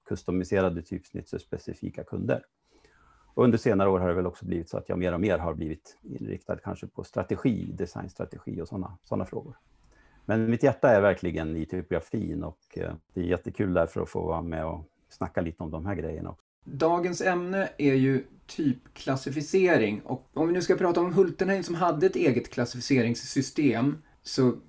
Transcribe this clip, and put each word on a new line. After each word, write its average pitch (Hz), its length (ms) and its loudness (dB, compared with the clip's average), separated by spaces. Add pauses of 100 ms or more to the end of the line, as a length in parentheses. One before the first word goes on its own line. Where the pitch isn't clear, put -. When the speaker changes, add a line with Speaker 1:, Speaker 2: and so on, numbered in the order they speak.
Speaker 1:
customiserade 92 720 0
typsnitt - 480 -12
för - 80 -6
specifika - 640 -10
kunder. 117 400 -4 (920)
Och 117 100 4
under 117 140 6
senare 98 320 4
år 92 100 4
har 90 80 0
det 87 60 2
väl 90 140 0
också - 180 -10
blivit 87 240 -6
så - 80 -6
att - 120 -8
jag 90 100 -2
mer 90 140 0
och 87 80 0
mer 98 160 2
har 82 160 -2
blivit 78 480 -8
inriktad - 540 -8
kanske - 320 -10
på - 160 -12
strategi, 95 720 -2
designstrategi - 880 -10
och 85 60 -10
såna, 92 360 -10
såna 98 220 -4
frågor. - 320 -12 (680)
Men 113 240 0
mitt 117 140 2
hjärta 135 260 4
är 104 120 8
verkligen 82 560 0
i 80 80 -4
typografin 85 760 -4
och, - 340 -12
eh, 87 160 -6 (200)
det 92 80 -4
är 87 40 -2
jättekul 90 480 0
därför 85 280 2
att 85 80 -4
få - 120 -4
vara 82 200 -2
med 82 240 -4
och 80 240 -8 (200)
snacka - 320 -6
lite 85 220 -6
om 78 80 -8
de 80 140 -8
här 101 100 -4
grejerna 80 340 -6
också. - 140 -16 (200)
Speaker 2:
Dagens 170 580 0
ämne 185 560 0
är 139 160 4
ju 131 300 4 (220)
typklassificering, 139 1600 0
och - 280 -8
om 156 140 2
vi 175 60 2
nu 180 80 0
ska 180 140 4
prata 180 260 2
om 180 120 0
Hultenheim 190 500 2
som 175 120 -4
hade 165 300 2
ett 190 100 4
eget 127 340 2
klassificeringssystem, 127 1500 0 (280)
så 127 280 2 (160)